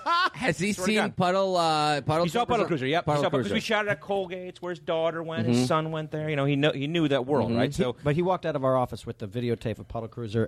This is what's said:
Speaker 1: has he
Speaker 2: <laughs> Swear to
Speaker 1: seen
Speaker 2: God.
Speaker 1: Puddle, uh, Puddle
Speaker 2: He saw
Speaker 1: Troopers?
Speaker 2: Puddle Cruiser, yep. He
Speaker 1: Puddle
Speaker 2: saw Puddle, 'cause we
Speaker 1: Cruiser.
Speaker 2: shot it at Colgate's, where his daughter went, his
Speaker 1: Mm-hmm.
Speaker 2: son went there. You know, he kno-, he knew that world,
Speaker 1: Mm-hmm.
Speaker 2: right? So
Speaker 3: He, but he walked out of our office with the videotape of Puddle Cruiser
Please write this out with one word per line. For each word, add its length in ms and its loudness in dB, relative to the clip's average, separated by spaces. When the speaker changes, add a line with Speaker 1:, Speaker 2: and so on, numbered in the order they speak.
Speaker 1:
has 260 -2
he 140 0
Speaker 2:
<laughs> 0 -
Swear 120 -6
to 60 2
Speaker 1:
seen 100 2
Speaker 2:
God. 140 -2
Speaker 1:
Puddle, 400 2
uh, 460 2
Puddle 240 0
Speaker 2:
He 40 0
saw 100 -2
Speaker 1:
Troopers? 140 0
Speaker 2:
Puddle 140 2
Cruiser, 200 -2
yep. 160 2
He 20 -8
Speaker 1:
Puddle 180 2
Speaker 2:
saw 60 2
Puddle, 160 0
'cause 60 -2
we 80 0
Speaker 1:
Cruiser. 60 -6
Speaker 2:
shot 200 0
it 60 -2
at 100 -4
Colgate's, 600 -6
where 100 -6
his 80 -8
daughter 440 -2
went, 240 -4
his 120 4
Speaker 1:
Mm-hmm. 60 2
Speaker 2:
son 260 2
went 200 -6
there. 180 -4
You 60 0
know, 80 2
he 140 2
kno-, 160 4
he 140 -4
knew 200 2
that 180 2
world, 260 2
Speaker 1:
Mm-hmm. 60 2
Speaker 2:
right? 160 2
So 200 0
Speaker 3:
He, 100 -20
but 120 2
he 60 0
walked 240 0
out 120 -2
of 80 -2
our 100 4
office 300 -2
with 140 -10
the 80 -8
videotape 520 -2
of 80 -16
Puddle 220 -8
Cruiser 380 -2